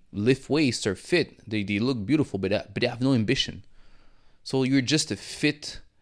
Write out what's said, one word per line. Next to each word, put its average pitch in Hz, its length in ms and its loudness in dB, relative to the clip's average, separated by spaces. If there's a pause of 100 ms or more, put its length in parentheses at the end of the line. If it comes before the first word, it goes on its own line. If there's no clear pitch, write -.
(120)
lift 120 380 2
weights, 139 320 2
they're 98 140 0
fit, - 520 -2
they, 107 160 -2
they 101 140 0
look 117 300 0
beautiful, 135 320 0
but, 95 120 0
uh, 104 120 0 (100)
but - 80 -2
they - 60 2
have 120 140 -4
no 135 120 4
ambition. 110 500 0 (800)
So 135 200 -2
you're 135 180 4
just 143 300 0
a 104 40 -2
fit, - 680 -4 (200)